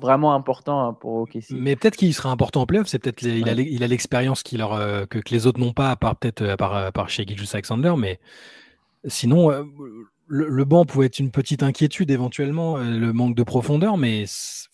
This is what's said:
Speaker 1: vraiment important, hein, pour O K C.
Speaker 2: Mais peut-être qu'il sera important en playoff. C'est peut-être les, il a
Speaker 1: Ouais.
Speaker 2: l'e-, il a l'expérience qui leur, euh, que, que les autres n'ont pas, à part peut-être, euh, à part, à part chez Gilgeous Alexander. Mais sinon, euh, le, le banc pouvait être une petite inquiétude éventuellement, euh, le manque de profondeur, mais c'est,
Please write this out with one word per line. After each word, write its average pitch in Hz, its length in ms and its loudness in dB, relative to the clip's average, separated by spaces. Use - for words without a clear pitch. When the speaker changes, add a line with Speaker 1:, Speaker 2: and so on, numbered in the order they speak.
Speaker 1:
vraiment 143 340 4
important, 135 500 -2
hein, 117 100 -2
pour 117 180 -10
O 113 140 -2
K 120 140 -12
C. 135 140 -12
Speaker 2:
Mais 131 220 0
peut-être - 180 2
qu'il 175 180 2
sera 135 180 -4
important 127 320 0
en 123 40 0
playoff. 202 220 0
C'est - 100 -4
peut-être - 240 -6
les, 117 160 0
il 113 60 0
a 117 80 2
Speaker 1:
Ouais. - 20 0
Speaker 2:
l'e-, 127 160 0
il 123 140 -2
a - 20 2
l'expérience 123 560 0
qui - 140 -8
leur, 110 160 -4
euh, 104 340 -2
que, 110 140 -6
que - 120 -8
les 117 140 2
autres 120 140 4
n'ont 120 120 0
pas, 135 200 0
à 120 40 -2
part 113 200 -2
peut-être, 117 260 -4
euh, 101 120 0
à - 20 -2
part, 101 180 -2
à 95 160 -4
part 95 180 -4
chez - 160 -6
Gilgeous 101 280 -8
Alexander. 120 440 0
Mais 98 220 -2
sinon, 147 460 4
euh, 139 100 -4
le, 151 180 0
le 135 180 2
banc 165 180 6
pouvait 135 220 2
être - 140 -6
une 135 100 -2
petite 139 320 -2
inquiétude 143 480 0
éventuellement, 143 640 -2
euh, 120 220 -2
le 113 160 0
manque 120 200 2
de 120 100 2
profondeur, 147 520 2
mais 113 300 0
c'est, - 480 -12